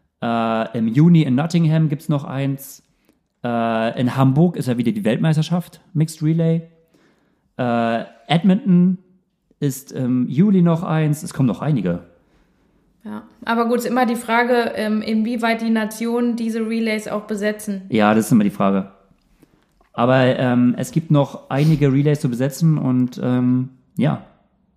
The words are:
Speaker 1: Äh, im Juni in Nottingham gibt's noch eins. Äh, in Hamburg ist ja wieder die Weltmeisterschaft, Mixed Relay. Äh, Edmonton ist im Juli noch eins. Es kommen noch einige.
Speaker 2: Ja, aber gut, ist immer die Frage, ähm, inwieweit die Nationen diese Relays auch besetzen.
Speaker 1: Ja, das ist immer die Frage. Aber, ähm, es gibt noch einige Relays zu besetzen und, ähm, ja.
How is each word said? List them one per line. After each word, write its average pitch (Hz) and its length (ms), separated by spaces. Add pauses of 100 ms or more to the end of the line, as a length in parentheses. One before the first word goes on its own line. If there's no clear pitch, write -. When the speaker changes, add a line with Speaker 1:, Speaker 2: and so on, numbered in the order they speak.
(220)
Speaker 1:
Äh, 113 560
im 113 100
Juni 156 360
in 127 120
Nottingham 160 540
gibt's 147 200
noch 143 140
eins. 135 600 (600)
Äh, 117 560
in 123 160
Hamburg 135 400
ist 139 120
ja 120 100
wieder 117 140
die 104 120
Weltmeisterschaft, 156 760 (120)
Mixed 156 280
Relay. 165 400 (960)
Äh, 117 460 (240)
Edmonton 180 720 (600)
ist 139 320
im 127 380
Juli 190 320
noch 170 220
eins. 156 400
Es - 100
kommen 135 140
noch 101 140
einige. 92 420 (1000)
Speaker 2:
Ja, 214 200 (200)
aber 233 240
gut, 240 120
ist 240 60
immer 254 200
die 233 100
Frage, 233 600
ähm, 214 260
inwieweit 226 600
die 226 100
Nationen 233 680
diese 226 240
Relays 220 480
auch 208 140
besetzen. 208 680
Speaker 1:
Ja, 107 240
das 110 140
ist - 40
immer 107 140
die 101 40
Frage. 98 420 (1000)
Aber, 127 480
ähm, 123 380
es - 140
gibt 165 200
noch - 380
einige 143 420
Relays 143 300
zu 143 80
besetzen 139 480
und, 127 440
ähm, 127 480 (280)
ja. 143 260 (540)